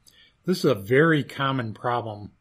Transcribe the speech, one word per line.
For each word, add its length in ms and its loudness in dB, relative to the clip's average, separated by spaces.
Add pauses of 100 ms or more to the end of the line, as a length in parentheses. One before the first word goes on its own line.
(440)
this 140 0
is 60 -2
a 100 4
very 480 4
common 500 -4
problem 680 -6